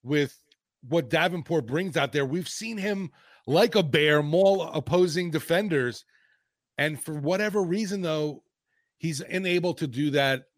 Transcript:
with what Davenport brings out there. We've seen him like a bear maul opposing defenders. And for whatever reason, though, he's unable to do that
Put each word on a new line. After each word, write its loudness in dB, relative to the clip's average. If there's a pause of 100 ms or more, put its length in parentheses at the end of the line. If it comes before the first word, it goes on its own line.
with 0 (520)
what 0
Davenport 0
brings -2
out 0
there. 0
We've -4
seen -10
him -4 (360)
like 4
a 6
bear 4
maul 4
opposing 0
defenders. 0 (720)
And -2
for -10
whatever 0
reason, -2
though, -4 (540)
he's -6
unable -2
to -4
do -2
that 0 (120)